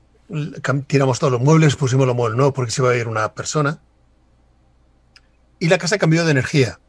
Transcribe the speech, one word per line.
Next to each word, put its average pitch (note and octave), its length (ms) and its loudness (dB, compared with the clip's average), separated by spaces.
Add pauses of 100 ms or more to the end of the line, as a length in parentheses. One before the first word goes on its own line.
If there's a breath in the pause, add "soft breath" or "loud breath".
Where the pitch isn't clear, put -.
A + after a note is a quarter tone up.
(280)
la D#3 340 -8
cam-, C3+ 240 -4
tiramos C3+ 340 0
todos C3+ 120 0
los A#2+ 100 -2
muebles, D3+ 360 4
pusimos C3 280 0
los B2 100 0
muebles A#2 200 -2
nuevos C3+ 180 2
porque A#2 180 -4
se C3 100 -4
iba B2 100 2
a B2 40 2
ir A#2 120 -4
una G#2+ 260 -4
persona. D3 460 -4 (1800)
Y E3 100 0
la F#3 80 4
casa F3 200 -2
cambió E3 280 2
de D#3+ 60 2
energía. B2+ 580 0